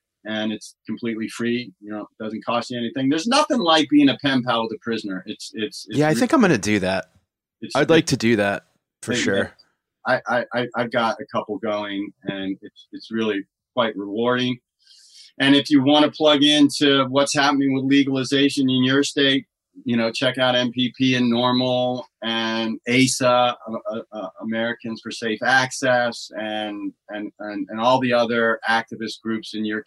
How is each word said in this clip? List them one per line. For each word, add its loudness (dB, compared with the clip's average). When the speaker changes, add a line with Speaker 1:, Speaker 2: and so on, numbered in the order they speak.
Speaker 1:
and -4
it's -12
completely -6
free. -4
You -14
know, -10
it -16
doesn't -10
cost -4
you -8
anything. -2
There's 0
nothing 2
like 2
being 6
a 0
pen 0
pal 0
with -6
a -10
prisoner. -6
It's, -14
it's, -8
it's -4
Speaker 2:
Yeah, 4
I 2
Speaker 1:
re- 2
Speaker 2:
think 0
I'm 6
gonna 4
do 0
that. -4
Speaker 1:
It's -6
Speaker 2:
I'd 2
like 4
to -2
do 2
that 0
for -6
Speaker 1:
thing -2
Speaker 2:
sure. 0
Speaker 1:
that 0
I, 0
I, -2
I, -4
I've -2
got -2
a -12
couple -6
going, -6
and -6
it's, -20
it's -16
really -2
quite -2
rewarding. -2
And 6
if 2
you 6
wanna 6
plug 4
into 4
what's 0
happening 2
with -2
legalization 2
in 2
your 4
state, 0
you 0
know, 0
check -2
out 2
M 0
P -2
P 2
and 2
normal 0
and -4
asa, 2
uh, -10
uh, -8
uh, -10
Americans -6
for -12
Safe -6
Access, 0
and, -8
and, -10
and, -8
and -8
all 2
the 0
other 2
activist -4
groups -6
in -6
your -6